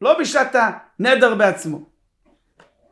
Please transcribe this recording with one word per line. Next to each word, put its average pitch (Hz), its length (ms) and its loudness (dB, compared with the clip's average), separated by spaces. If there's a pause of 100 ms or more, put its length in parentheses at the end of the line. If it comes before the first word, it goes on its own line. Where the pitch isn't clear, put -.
לא 302 180 2
בשעת 262 360 -2 (440)
הנדר 233 360 2
בעצמו. 180 640 -4 (960)